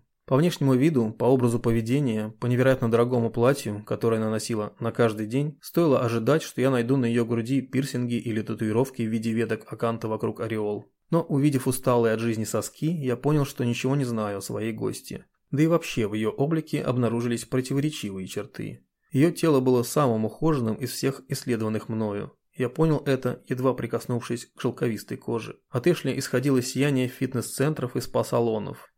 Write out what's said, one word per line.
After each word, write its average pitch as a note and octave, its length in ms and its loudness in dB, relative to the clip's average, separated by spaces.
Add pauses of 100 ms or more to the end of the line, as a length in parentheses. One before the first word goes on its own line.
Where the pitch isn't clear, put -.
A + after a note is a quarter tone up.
(240)
По B2+ 120 2
внешнему C#3+ 380 4
виду, B2+ 360 4
по A#2 140 -4
образу B2 340 4
поведения, A2+ 720 0 (100)
по B2 60 -2
невероятно B2+ 440 2
дорогому A#2 400 4
платью, A#2 540 0
которое A2+ 320 0
она A2 140 0
носила G#2+ 500 -4
на A#2 100 -2
каждый A2 360 2
день, C#3+ 340 -2
стоило E3 400 2
ожидать, A#2 420 2
что - 180 -8
я C3 100 4
найду B2 260 2
на B2+ 80 2
её A#2 220 2
груди A#2 340 0
пирсинги B2 540 -2
или A2 260 -2
татуировки A2+ 640 -2
в A2 80 -2
виде A2+ 220 -2
веток A2 380 -2
аканта A#2 380 -4
вокруг A2 320 -4
ореол. G#2+ 460 -4 (240)
Но, E3 120 4
увидев C#3 440 2
усталые A#2+ 480 2
от A2 60 0
жизни A2+ 240 0
соски, A2 420 -4
я C#3 300 -2
понял, C#3+ 280 2
что - 200 -4
ничего C3 320 0
не C#3 80 0
знаю G#2+ 340 -4
о F#2+ 40 -10
своей A2+ 300 -4
гости. A2 520 -8 (260)
Да C#3+ 120 2
и D#3+ 40 4
вообще D#3+ 400 0
в G#2 80 -4
её G#2+ 160 0
облике D#3 500 -2
обнаружились A#2 640 0
противоречивые C3 840 -4
черты. G#2 560 -10 (260)
Её D#3 220 4
тело D#3 280 4
было B2+ 220 4
самым A#2+ 420 2
ухоженным A#2+ 520 0
из B2 140 -6
всех - 380 -2
исследованных A2 600 -2
мною. G#2+ 440 -4 (280)
Я B2 80 0
понял D#3 380 2
это, C3 420 0
едва B2+ 260 0
прикоснувшись A#2+ 800 -4
к - 60 -18
шелковистой A#2 560 -4
коже. A2+ 420 -6 (120)
От B2 160 -2
Эшли D#3+ 320 0
исходило C3 420 0
сияние B2+ 480 0
фитнес-центров B2+ 880 -4
и A#2 40 -2
спа-салонов. A2+ 960 -2